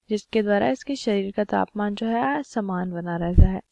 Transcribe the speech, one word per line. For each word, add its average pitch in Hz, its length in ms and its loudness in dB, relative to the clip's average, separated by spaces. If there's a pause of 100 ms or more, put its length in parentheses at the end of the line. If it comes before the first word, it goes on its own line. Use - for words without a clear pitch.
(100)
जिसके 214 320 -2
द्वारा 208 260 2
इसके 269 280 -4
शरीर 202 360 -2
का 208 120 -2
तापमान 208 500 -2
जो 226 120 -4
है 269 360 -2
समान 185 480 -4
बना 175 260 -6
रहता 175 320 6
है। 190 120 -4 (100)